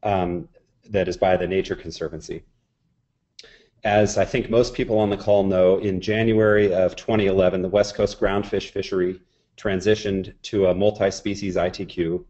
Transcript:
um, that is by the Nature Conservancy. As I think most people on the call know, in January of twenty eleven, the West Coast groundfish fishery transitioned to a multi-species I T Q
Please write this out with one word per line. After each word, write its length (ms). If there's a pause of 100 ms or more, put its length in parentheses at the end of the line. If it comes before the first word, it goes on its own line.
um, 440 (420)
that 200
is 80
by 180
the 100
Nature 300
Conservancy. 640 (1400)
As 340
I 60
think 260
most 240
people 240
on 120
the 80
call 260
know, 340
in 220
January 760
of 220
twenty 300
eleven, 360
the 60
West 280
Coast 220
groundfish 520
fishery 500 (380)
transitioned 760 (100)
to 240
a 60
multi-species 840
I 120
T 160
Q 440